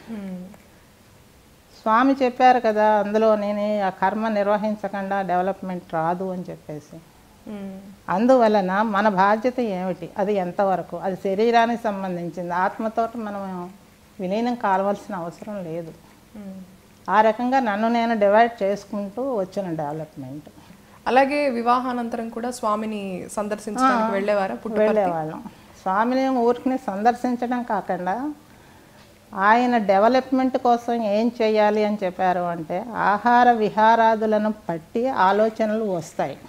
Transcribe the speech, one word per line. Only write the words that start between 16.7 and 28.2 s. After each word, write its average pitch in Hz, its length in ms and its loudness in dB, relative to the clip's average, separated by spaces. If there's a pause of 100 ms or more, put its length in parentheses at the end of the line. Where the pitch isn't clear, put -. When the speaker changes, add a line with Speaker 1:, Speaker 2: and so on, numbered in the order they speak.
Speaker 2:
ఆ 202 100 6
రకంగా 240 400 2
నన్ను 220 280 0
నేను 233 300 0
డివైడ్ 214 440 4
చేసుకుంటూ 202 720 -4
వచ్చిన 185 380 -6
డెవలప్‌మెంట్. 151 720 -10 (580)
Speaker 1:
అలాగే 277 420 2
వివాహానంతరం 240 800 -2
కూడా 226 220 -8
స్వామిని 214 840 -4
సందర్శించడానికి 220 680 -2
Speaker 2:
ఆ, 220 80 -2
Speaker 1:
వెళ్ళేవారా 202 440 0
పుట్టపర్తి? 214 320 0
Speaker 2:
వెళ్ళేవాళ్ళం. 175 580 0 (380)
స్వామిని 240 460 0
ఊరికినే 247 480 0
సందర్శించడం 240 840 -2
కాకుండా 196 720 -4 (1000)